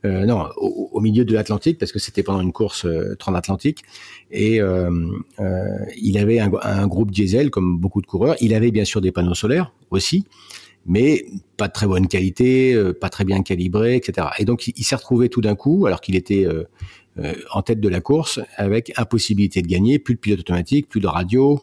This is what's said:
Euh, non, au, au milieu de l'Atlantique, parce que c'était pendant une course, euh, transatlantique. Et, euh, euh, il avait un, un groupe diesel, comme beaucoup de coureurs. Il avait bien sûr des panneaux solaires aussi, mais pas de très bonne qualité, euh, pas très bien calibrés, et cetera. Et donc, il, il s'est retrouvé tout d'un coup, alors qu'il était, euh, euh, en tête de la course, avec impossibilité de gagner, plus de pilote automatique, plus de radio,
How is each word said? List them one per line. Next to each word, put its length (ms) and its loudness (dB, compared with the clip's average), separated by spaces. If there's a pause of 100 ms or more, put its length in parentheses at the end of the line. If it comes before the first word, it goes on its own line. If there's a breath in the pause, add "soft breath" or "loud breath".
Euh, 220 2
non, 320 2
au, 340 -4
au 80 -2
milieu 240 4
de 100 2
l'Atlantique, 460 0
parce 140 -4
que 60 -4
c'était 240 -4
pendant 180 -2
une 100 0
course, 340 -4
euh, 320 -2
transatlantique. 680 -4 (480 loud breath)
Et, 280 2
euh, 320 0 (480)
euh, 260 -4 (300)
il 220 0
avait 240 2
un, 100 2 (100)
un 240 -2
groupe 260 0
diesel, 380 2
comme 280 0
beaucoup 240 -2
de 60 -10
coureurs. 340 0
Il 120 2
avait 180 2
bien 120 2
sûr 160 -2
des 140 0
panneaux 200 0
solaires 380 0 (200)
aussi, 340 0 (600 loud breath)
mais 400 2 (300)
pas 140 -2
de 40 -14
très 140 -2
bonne 200 2
qualité, 680 2
euh, 200 2
pas 160 -6
très 140 -4
bien 180 0
calibrés, 540 0
et 100 2
cetera. 340 -4
Et 60 0
donc, 220 -2
il, 80 -8
il 80 -6
s'est 140 -2
retrouvé 320 2
tout 120 -2
d'un 140 2
coup, 320 2
alors 140 0
qu'il 140 -2
était, 300 2
euh, 200 -2 (520 loud breath)
euh, 160 -6 (180)
en 120 -2
tête 160 -2
de 100 2
la 120 -2
course, 380 -2 (180)
avec 400 -2
impossibilité 680 0
de 40 -4
gagner, 300 2
plus 160 -2
de 60 -4
pilote 220 -2
automatique, 460 -2
plus 120 -4
de 80 -2
radio, 560 2